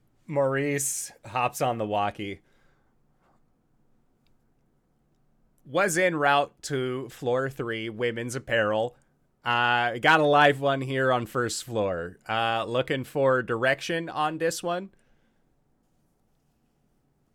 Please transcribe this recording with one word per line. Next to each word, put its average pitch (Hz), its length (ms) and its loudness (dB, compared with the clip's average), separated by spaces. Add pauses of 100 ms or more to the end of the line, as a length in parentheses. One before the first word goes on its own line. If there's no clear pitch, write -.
(280)
Maurice 143 840 0 (140)
hops 123 360 -2
on 123 160 0
the 110 80 -4
walkie. 101 560 -2 (3250)
Was 160 320 0
en 180 180 2
route 143 380 2 (100)
to 127 460 -4
floor 131 400 -2
three, 117 400 -6
women's 117 460 -4
apparel. 113 600 0 (480)
Uh, 120 540 0
got 156 220 6
a 151 60 4
live 147 340 6
one 135 220 0
here 131 300 0
on 120 140 0
first 120 380 -4
floor. 95 540 -4 (100)
Uh, 113 380 0
looking 127 380 -2
for 131 380 2
direction 135 680 -2
on 156 280 -4
this 165 240 -4
one. 180 280 -6 (2500)